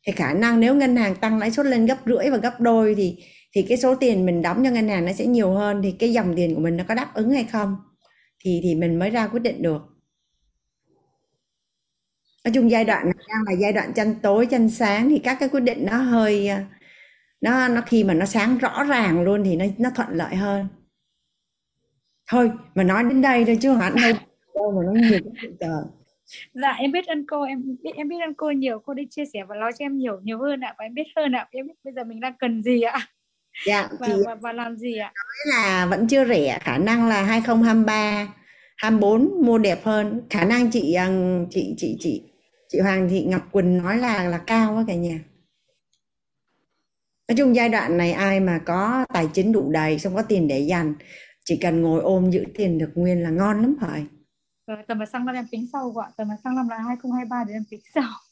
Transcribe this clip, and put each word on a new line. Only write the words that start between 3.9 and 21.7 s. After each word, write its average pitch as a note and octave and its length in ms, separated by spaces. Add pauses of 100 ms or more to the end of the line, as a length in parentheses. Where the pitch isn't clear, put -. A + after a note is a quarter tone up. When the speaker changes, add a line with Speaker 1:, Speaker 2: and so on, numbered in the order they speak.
Speaker 1:
tiền A#3 320
mình F3 160
đóng F3+ 220
cho C4+ 60
ngân A3+ 180
hàng F#3+ 160
nó F3+ 80
sẽ G3 140
nhiều A3+ 240
hơn, G3+ 320
thì F#3+ 160
cái A#3 140
dòng F#3 240
tiền E3+ 180
của - 60
mình E3+ 160
nó F3+ 120
có A3+ 60
đáp C4+ 200
ứng G#3+ 160
hay C4+ 140
không G#3 320 (680)
thì, F3 180
thì F3 120
mình E3 240
mới F#3 120
ra A3+ 160
quyết A3+ 140
định A#3 220
được. D#3 200 (2500)
Nói A#3 100
chung A#3+ 160
giai A3+ 140
đoạn G#3+ 200
này F3 100 (140)
đang A3 180
là G3+ 140
giai G3+ 120
đoạn G3+ 220
tranh G#3+ 280
tối, G#3+ 280
tranh A#3 200
sáng A3 380
thì D4+ 100
các B3+ 220
cái C#4 80
quyết C#4 120
định A#3 260
nó G#3 100
hơi, A3 540 (880)
nó, B3+ 280
nó A#3+ 180
khi A3+ 180
mà F#3+ 100
nó E3+ 120
sáng A3+ 320
rõ C4 260
ràng G#3+ 380
luôn G3+ 220
thì F#3 120
nó, F3 80 (140)
nó A#3+ 120
thuận - 200
lợi E3 260
hơn. G3 320 (1600)